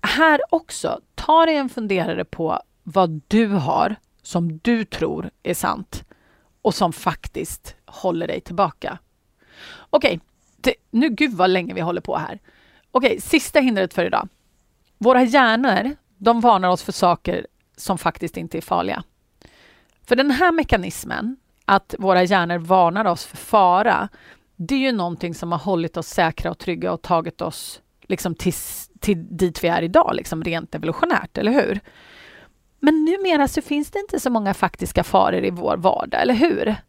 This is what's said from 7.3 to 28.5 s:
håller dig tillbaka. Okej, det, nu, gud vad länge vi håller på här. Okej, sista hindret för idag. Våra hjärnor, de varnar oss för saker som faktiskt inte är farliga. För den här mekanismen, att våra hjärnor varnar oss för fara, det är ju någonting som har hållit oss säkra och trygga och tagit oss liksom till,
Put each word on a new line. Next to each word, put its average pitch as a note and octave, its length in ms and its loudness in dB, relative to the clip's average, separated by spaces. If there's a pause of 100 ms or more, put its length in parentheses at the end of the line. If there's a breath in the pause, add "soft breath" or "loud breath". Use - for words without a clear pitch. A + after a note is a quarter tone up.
håller E3+ 420 -6
dig - 140 -8
tillbaka. F3 560 -4 (920 loud breath)
Okej, F#3+ 300 2 (380)
det, - 180 0 (160)
nu, C4 180 2
gud A#3+ 240 -2
vad F#3 160 2
länge F#3 240 0
vi F#3 80 -4
håller F3 200 -4
på - 160 -6
här. D#3 220 -8 (520 soft breath)
Okej, B3+ 300 2
sista - 380 0
hindret G#3+ 340 0
för F3 120 0
idag. - 220 -2 (680)
Våra B3 260 4
hjärnor, A#3+ 720 2 (220)
de A3+ 240 2
varnar G3 280 4
oss F3+ 140 0
för - 80 -8
saker - 560 0 (300)
som F#3 200 -4
faktiskt - 400 -6
inte E3 200 -8
är E3 40 -4
farliga. - 420 -2 (1000 soft breath)
För A#3+ 100 2
den C#4 160 2
här E4 200 4
mekanismen, A3+ 840 -2 (280)
att - 340 2
våra F#3 240 4
hjärnor F3 340 0
varnar F3+ 480 2
oss E3+ 200 -2
för - 120 -20
fara, G3+ 720 4 (460 soft breath)
det F#3 200 -4
är C4+ 40 0
ju C4 120 0
någonting F3 420 -4
som E3+ 180 -8
har E3+ 80 -2
hållit E3+ 380 -2
oss E3 100 -8
säkra E3+ 440 -2
och - 60 -10
trygga F3 360 -4
och E3 80 -8
tagit E3+ 400 -2
oss - 400 -10 (200)
liksom F3 340 -6
till, - 180 -2 (460)